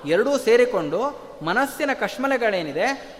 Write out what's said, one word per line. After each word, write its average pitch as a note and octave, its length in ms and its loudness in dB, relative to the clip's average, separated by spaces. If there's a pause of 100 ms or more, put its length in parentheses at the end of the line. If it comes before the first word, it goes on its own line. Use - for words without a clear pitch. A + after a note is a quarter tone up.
ಎರಡೂ A#3+ 320 2
ಸೇರಿಕೊಂಡು A3 920 2 (100)
ಮನಸ್ಸಿನ C4+ 500 0
ಕಶ್ಮಲಗಳೇನಿದೆ A3+ 1300 -2